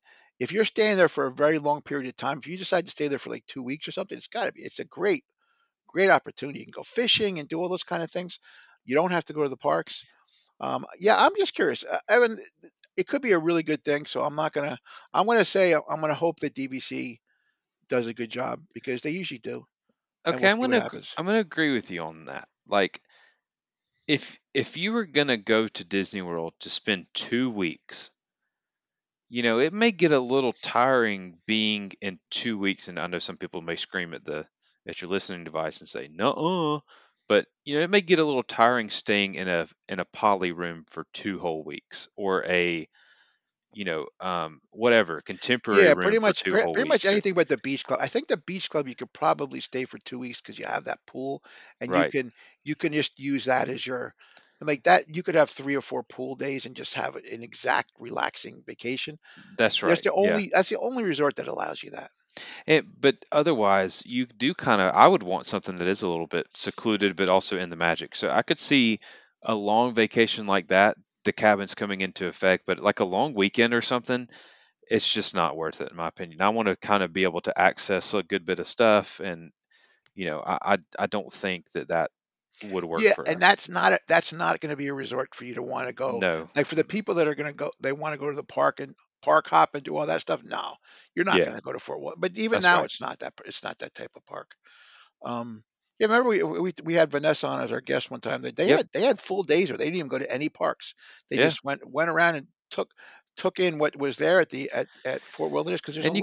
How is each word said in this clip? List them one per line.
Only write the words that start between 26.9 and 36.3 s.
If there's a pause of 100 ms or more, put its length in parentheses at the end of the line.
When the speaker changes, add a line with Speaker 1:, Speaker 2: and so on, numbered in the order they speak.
Speaker 2:
two
weeks, (1160)
you
know,
it
may
get
a
little
tiring
being
in (100)
two
weeks,
and
I
know
some
people
may
scream
at
the, (420)
at
your
listening
device
and
say,
"Nuh-uh," (480)